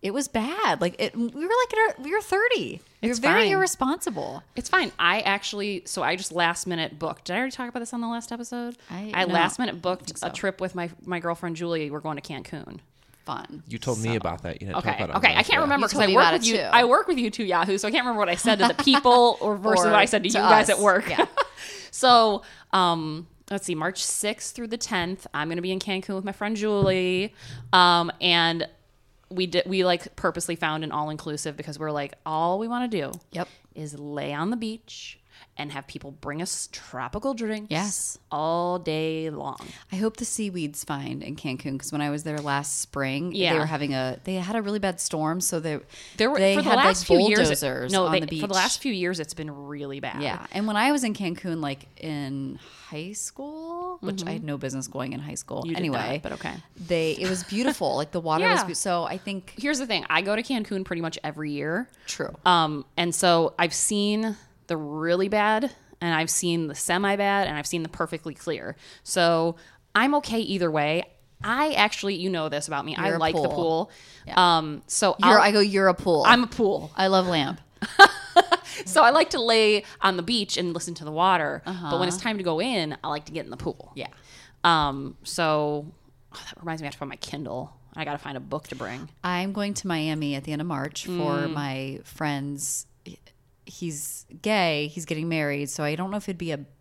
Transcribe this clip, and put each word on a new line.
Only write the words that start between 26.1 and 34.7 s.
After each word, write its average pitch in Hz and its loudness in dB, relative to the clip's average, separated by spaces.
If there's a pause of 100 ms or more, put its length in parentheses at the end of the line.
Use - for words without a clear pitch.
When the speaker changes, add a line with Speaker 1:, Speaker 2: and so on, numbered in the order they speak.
Speaker 2:
with 190 -6
my 196 -6
friend 208 -4
Julie. 196 2 (400)
Um, 175 6 (100)
and 170 2 (640)
we 185 0
did, 175 2
we, 185 2
like, 175 0
purposely 170 -2
found 156 -2
an 151 -6
all-inclusive 151 -6
because 147 -10
we're 156 -4
like, 143 -4 (120)
all 165 0
we 226 -4
wanna 240 -4
do 160 -2 (200)
Speaker 1:
Yep. 175 -6 (280)
Speaker 2:
is 147 -12
lay 147 -6
on 160 -2
the 240 -2
beach - -12 (400)